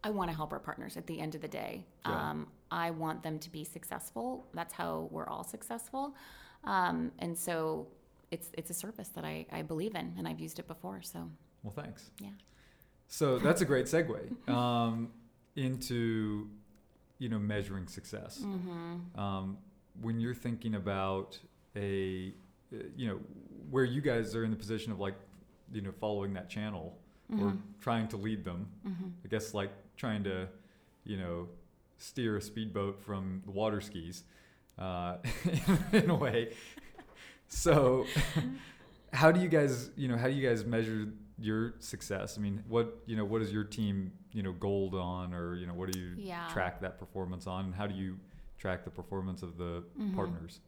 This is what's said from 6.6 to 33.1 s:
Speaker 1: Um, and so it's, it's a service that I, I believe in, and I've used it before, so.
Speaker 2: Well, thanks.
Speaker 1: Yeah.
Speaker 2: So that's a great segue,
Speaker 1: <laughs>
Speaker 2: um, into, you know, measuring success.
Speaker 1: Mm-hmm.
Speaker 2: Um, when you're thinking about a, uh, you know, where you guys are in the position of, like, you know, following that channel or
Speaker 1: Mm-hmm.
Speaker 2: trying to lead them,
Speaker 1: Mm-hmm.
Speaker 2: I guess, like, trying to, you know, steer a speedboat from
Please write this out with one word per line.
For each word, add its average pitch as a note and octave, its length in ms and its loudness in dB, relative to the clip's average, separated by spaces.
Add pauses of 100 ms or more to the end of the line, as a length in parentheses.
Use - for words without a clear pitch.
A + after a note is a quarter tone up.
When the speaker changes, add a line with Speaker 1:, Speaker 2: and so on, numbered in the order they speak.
Speaker 1:
Um, F3+ 560 2
and E3+ 180 -2
so D#3+ 500 0 (440)
it's, E3+ 220 -8
it's D#3+ 160 -6
a F3 40 -6
service G#3+ 360 -8
that E3 160 -8
I, D#3 260 -4
I D#3+ 100 -4
believe D#3+ 340 -2
in, E3+ 220 -4
and E3 100 -4
I've D#3+ 120 -4
used D#3+ 180 -8
it E3+ 100 -10
before, F3+ 340 -10
so. E3+ 280 -10 (340)
Speaker 2:
Well, G#2+ 100 -8
thanks. - 360 -10 (100)
Speaker 1:
Yeah. G2+ 100 -10 (800)
Speaker 2:
So C3+ 300 2
that's E3+ 220 6
a F3 40 6
great C3 220 4
segue, D#3 640 0
Speaker 1:
<laughs> - 0 -
Speaker 2:
um, A#2 600 4 (440)
into, A2+ 920 2 (720)
you B2 100 -2
know, A2 100 2
measuring G2 480 0
success. - 560 -10
Speaker 1:
Mm-hmm. F3 760 -6
Speaker 2:
Um, G2 380 -2 (440)
when A2+ 180 0
you're A#2+ 140 0
thinking A#2 420 -2
about F#2+ 640 0 (380)
a, F#2+ 580 0 (400)
uh, A#2 40 -8 (180)
you B2+ 120 -2
know, G2 120 0 (500)
where C3+ 140 6
you B2+ 180 4
guys A#2 340 2
are A2+ 100 2
in A2 60 4
the G#2+ 60 2
position A2 360 -2
of, F#2 60 -4
like, G2 160 0 (580)
you G#2+ 80 -2
know, G2 100 -4
following G2+ 420 0
that F2+ 160 -6
channel D#3 480 -4 (360)
or A3 40 2
Speaker 1:
Mm-hmm. G3 200 4 (220)
Speaker 2:
trying A2+ 300 2
to A2+ 80 -4
lead G#2 260 -2
them, F2+ 240 -4 (200)
Speaker 1:
Mm-hmm. F#3 200 -4 (160)
Speaker 2:
I G2+ 40 -12
guess, G#2+ 260 0
like, G2 180 0 (260)
trying G#2+ 260 0
to, F#2 240 0 (580)
you G#2+ 120 -2
know, F2 300 -2 (500)
steer A2+ 400 0
a G2+ 40 0
speedboat G2 600 -2
from F#2+ 440 -2